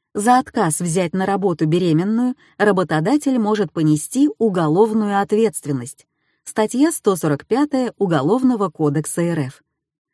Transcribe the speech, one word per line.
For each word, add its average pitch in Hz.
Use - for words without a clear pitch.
За 240
отказ 190
взять 175
на 190
работу 185
беременную 185
работодатель 202
может 208
понести 165
уголовную 202
ответственность. 165
Статья 240
сто 202
сорок 151
пятая 262
Уголовного 202
кодекса 151
Р 170
Ф. 131